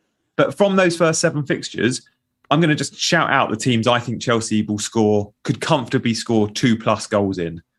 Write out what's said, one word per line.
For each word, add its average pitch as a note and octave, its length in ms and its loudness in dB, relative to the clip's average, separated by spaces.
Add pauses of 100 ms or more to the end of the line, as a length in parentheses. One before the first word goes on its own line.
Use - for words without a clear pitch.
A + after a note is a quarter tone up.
(360)
But C#3+ 200 0
from G3+ 200 2
those F3+ 200 2
first D#3+ 240 2
seven D3+ 260 -2
fixtures, - 540 -4 (500)
I'm D3 120 2
gonna D3+ 120 4
just - 220 -6
shout - 340 0
out B2+ 200 2
the G#2+ 60 -2
teams A2+ 300 0
I A#2+ 120 2
think A#2 240 -6
Chelsea A2 400 0
will G#2 160 -4
score, G#2 540 0 (120)
could - 160 -2
comfortably B2 540 -2
score A2 360 0
two A2+ 280 0
plus G#2+ 280 -2
goals G2 320 -2
in. E2+ 220 -6 (180)